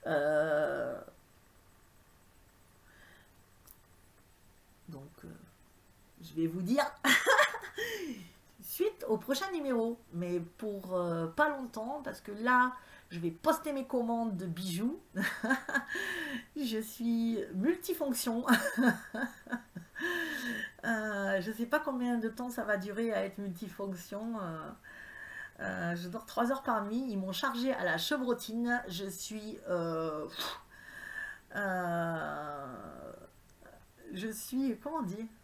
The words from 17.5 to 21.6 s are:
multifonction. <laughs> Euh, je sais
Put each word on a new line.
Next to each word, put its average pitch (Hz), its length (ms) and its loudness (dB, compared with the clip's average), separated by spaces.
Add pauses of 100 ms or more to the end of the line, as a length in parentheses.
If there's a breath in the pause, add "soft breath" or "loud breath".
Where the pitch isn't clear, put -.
multifonction. 254 960 2
<laughs> 233 60 10 (2250 loud breath)
Euh, 208 560 2
je 202 120 -2
sais 226 140 -2